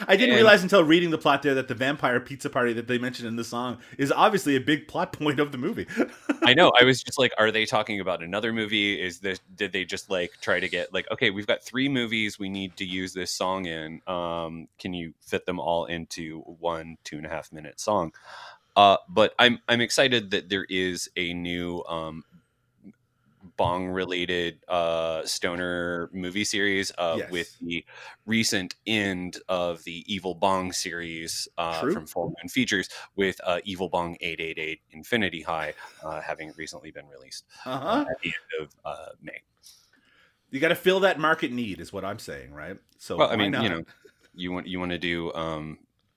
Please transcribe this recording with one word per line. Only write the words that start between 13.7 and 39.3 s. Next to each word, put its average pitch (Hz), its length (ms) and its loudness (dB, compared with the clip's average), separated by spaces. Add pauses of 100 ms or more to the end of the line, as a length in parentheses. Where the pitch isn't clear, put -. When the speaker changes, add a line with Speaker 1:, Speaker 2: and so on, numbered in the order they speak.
Speaker 2:
Um, 85 600 -6 (100)
can 95 160 -8
you 85 260 -8
fit - 260 -6
them 90 120 -4
all 82 280 -2
into 80 540 -8 (200)
one 82 440 -6
two - 140 -12
and 78 80 -10
a 78 40 -12
half 78 220 -8
minute 76 280 -16
song?'" 95 320 0 (640)
Uh, 101 200 10 (120)
but 98 300 4
I'm, 120 200 6 (100)
I'm 120 120 4
excited 120 500 2
that 95 180 -2
there 95 200 -2
is 92 480 -2
a 87 180 -2
new, 87 540 -4
um, 80 360 -8 (1300)
Bong-related, 90 1120 -2
uh, 82 560 0
stoner 87 880 -4
movie 92 320 -4
series, 98 540 0
uh, 85 200 0
Speaker 1:
Yes. 90 120 -8
Speaker 2:
with 87 300 -6
the 85 240 -8 (420)
recent 107 480 0 (120)
end 98 520 -2 (100)
of 87 360 -2
the 85 280 -12
Evil 92 220 -4
Bong 92 380 0
series, 82 840 -8
uh, 82 240 -4
Speaker 1:
True. 139 120 -2
Speaker 2:
from 80 140 -6
Full 82 320 -6
Moon 87 120 -14
Features, 107 400 0 (260)
with, 95 280 0
uh, 87 200 0
Evil 92 240 -6
Bong 85 320 -2
eight 85 200 -6
eight 80 180 -6
eight 80 220 -6 (100)
Infinity 85 500 -4
High, 80 320 -4 (320)
uh, 78 160 -8
having 78 360 -10
recently 78 340 -14
been 71 180 -18
released, 67 360 -20 (200)
Speaker 1:
Uh-huh. 135 220 -6
Speaker 2:
uh, 226 140 2 (100)
at - 120 -6
the 85 60 -6
end 80 340 -8
of, 73 120 -14 (100)
uh, 76 220 -10 (160)
May. - 180 -16 (1080)